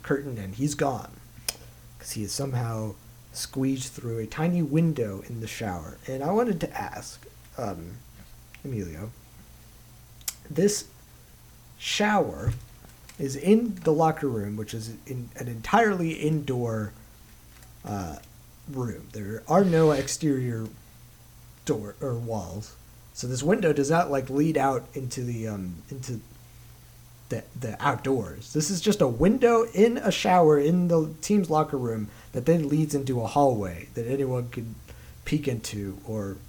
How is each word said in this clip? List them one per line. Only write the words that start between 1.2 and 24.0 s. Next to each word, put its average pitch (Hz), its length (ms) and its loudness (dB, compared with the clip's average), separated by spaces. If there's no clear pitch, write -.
'Cause - 140 -12
he 113 100 -6
is 101 80 -6
somehow 117 640 -4
squeezed 135 600 -4
through 117 260 -6
a 110 80 -4
tiny 170 360 0
window 135 680 0
in 117 120 -8
the 113 80 -6
shower. 90 580 -8
And 131 160 -6
I 147 80 -2
wanted 208 300 0
to - 200 -4
ask, - 460 -12
um, 95 380 -8
Emilio, 98 460 -8
this 190 360 2
shower 170 760 0
is 131 160 -4
in 202 480 4
the 160 100 4
locker 156 360 2
room, 104 280 -2
which 107 180 -8
is 113 160 -8
in 120 300 -10
an 123 120 -8
entirely 175 640 2
indoor, 123 800 -2
uh, 92 340 -6
room. 120 420 -8
There 107 360 -10
are 185 160 6
no 160 260 6
exterior 131 800 0
door 104 360 -4
or 131 140 -4
walls. 110 640 -6
So - 120 -8
this 123 160 -4
window 175 300 4
does 143 180 2
not, 156 220 4